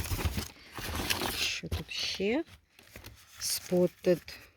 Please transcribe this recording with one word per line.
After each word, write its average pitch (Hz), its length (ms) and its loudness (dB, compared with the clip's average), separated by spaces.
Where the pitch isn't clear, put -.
Що - 320 -2
тут - 240 -4
ще? 233 520 0
Spotted - 960 2